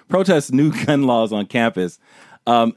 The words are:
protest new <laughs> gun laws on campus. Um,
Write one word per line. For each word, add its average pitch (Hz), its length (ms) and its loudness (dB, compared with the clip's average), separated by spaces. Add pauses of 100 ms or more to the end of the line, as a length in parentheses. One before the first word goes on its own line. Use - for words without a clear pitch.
protest 180 440 0
new 147 200 2
<laughs> - 140 -8
gun 143 160 2
laws 113 300 0
on 104 140 -4
campus. 110 520 -2 (480)
Um, 117 300 2